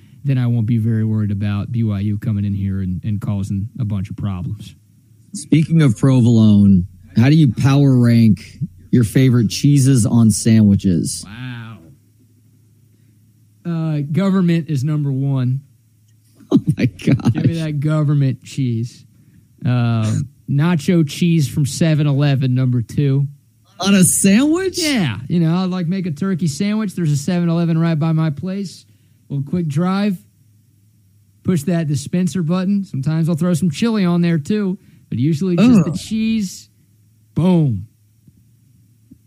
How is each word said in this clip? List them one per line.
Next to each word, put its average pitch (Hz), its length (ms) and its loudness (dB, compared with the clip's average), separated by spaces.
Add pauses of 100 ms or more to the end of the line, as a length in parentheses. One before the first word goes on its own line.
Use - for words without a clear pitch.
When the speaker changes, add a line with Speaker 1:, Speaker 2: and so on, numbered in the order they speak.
(260)
Speaker 1:
then 135 120 0
I 120 100 0
won't 117 180 0
be 117 120 0
very 110 280 0
worried 107 260 -2
about 101 400 -4
B 117 120 -2
Y 104 180 -2
U 104 160 -2
coming 104 260 -4
in 101 100 -2
here 98 280 -4
and, 90 240 -6
and 104 160 -4
causing 101 480 -6 (100)
a 117 60 -4
bunch 101 240 -6
of 95 80 -12
problems. - 580 -10 (580)
Speaker 2:
Speaking 160 480 0
of 131 160 2
provolone, 110 920 4 (280)
how 120 140 4
do 156 60 4
you 147 180 4
power 135 440 4
rank 117 420 4 (520)
your 123 140 4
favorite 123 440 2
cheeses 135 560 2
on 117 260 4
sandwiches? 98 960 2
Speaker 1:
Wow. 117 520 -14 (1900)
Uh, 160 340 -4 (120)
government 175 580 2
is 131 140 -2
number 151 280 -2
one. 135 540 -2
Speaker 2:
<laughs> - 60 -20 (800)
Oh - 100 4 (180)
my - 80 0
gosh. - 480 0
Speaker 1:
Give 156 120 -4
me 165 140 0
that 151 220 -4
government 147 600 0
cheese. 120 600 -6 (600)
Uh, 117 540 0 (300)
nacho 165 580 2
cheese 165 420 0
from 147 160 -2
seven 156 420 0
eleven, 135 480 0
number 123 260 0
two. 139 460 -2 (540)
Speaker 2:
On 196 120 2
a 185 120 6
sandwich? 302 720 2
Speaker 1:
Yeah. 208 500 -2
You 175 140 0
know, 160 160 2
I'd, 185 120 -2
like, 180 180 -4
make 185 180 -4
a 175 60 -6
turkey 185 360 -4
sandwich. 208 480 -4
There's 165 160 -2
a 143 60 0
seven 175 320 -2
eleven 165 280 0
right 165 220 0
by 165 140 0
my 160 160 0
place. 185 560 -10 (420)
Little 139 160 -6
quick 175 240 -4
drive. 185 500 -2 (1300)
Push 175 200 -2
that 165 240 -2
dispenser 180 560 -4
button. 185 420 -2
Sometimes 156 420 -4
I'll 170 80 0
throw 180 180 0
some 170 160 0
chili 220 360 -2
on 175 160 0
there 170 160 0
too, 202 420 -4 (300)
but 104 100 -6
usually 165 380 0
just 226 220 6
Speaker 2:
Ugh. 160 120 0
Speaker 1:
the - 60 -6
cheese. 220 720 -4 (640)
Boom. 147 560 0 (1400)